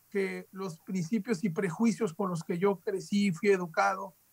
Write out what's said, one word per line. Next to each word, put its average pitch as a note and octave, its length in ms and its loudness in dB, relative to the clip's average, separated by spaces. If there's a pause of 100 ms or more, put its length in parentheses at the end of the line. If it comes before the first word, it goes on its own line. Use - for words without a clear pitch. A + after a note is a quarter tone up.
que F#3 420 -4
los F#3+ 280 -8
principios F#3+ 640 -2
y G#3 60 2
prejuicios G3 640 0
con G3 160 -2
los E3+ 140 -4
que F3 160 -4
yo G3 200 2
crecí G3+ 480 0
y G3 40 4
fui F3 180 2
educado, F#3+ 640 2 (180)